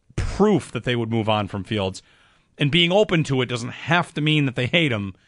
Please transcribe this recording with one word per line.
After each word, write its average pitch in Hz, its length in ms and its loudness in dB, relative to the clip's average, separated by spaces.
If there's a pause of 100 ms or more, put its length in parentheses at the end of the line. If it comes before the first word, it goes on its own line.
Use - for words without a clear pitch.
(160)
proof - 560 2
that 120 120 -8
they 123 120 0
would 117 160 -2
move 113 180 0
on 107 180 0
from 98 160 -6
Fields. 95 380 -4 (560)
And 147 120 2
being 170 220 4
open 190 340 2
to 131 160 0
it 120 60 0
doesn't 120 240 -6
have - 420 -2
to 151 80 -4
mean 151 240 2
that 127 100 -4
they 123 120 -2
hate 160 240 0
him. 101 240 -6 (120)